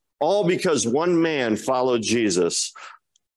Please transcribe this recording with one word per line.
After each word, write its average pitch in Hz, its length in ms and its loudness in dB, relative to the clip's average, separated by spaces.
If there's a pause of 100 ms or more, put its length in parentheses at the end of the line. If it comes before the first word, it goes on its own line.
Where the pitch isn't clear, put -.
(200)
all 190 240 2
because 170 420 0
one 165 340 2
man 143 360 0
followed 127 480 0
Jesus. 98 680 0 (640)